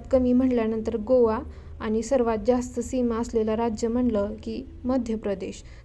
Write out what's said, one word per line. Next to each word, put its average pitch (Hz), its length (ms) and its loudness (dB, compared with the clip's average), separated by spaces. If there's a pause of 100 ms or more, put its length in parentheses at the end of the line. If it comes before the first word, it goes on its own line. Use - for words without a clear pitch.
(120)
कमी 254 220 6
म्हटल्यानंतर 226 640 2
गोवा 226 420 4 (400)
आणि 220 220 0
सर्वात 233 360 2 (100)
जास्त 247 320 0
सीमा 240 360 -2
असलेलं 220 400 0
राज्य 233 320 -2
म्हणलं 226 460 0 (100)
की 220 200 -8 (200)
मध्य 247 320 0
प्रदेश. 196 480 -6 (200)